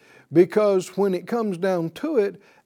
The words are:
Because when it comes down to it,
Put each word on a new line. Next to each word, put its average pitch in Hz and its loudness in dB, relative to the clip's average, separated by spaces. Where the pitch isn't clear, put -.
Because 190 2
when 190 0
it 175 -6
comes 220 -4
down 175 -2
to 302 -6
it, 196 0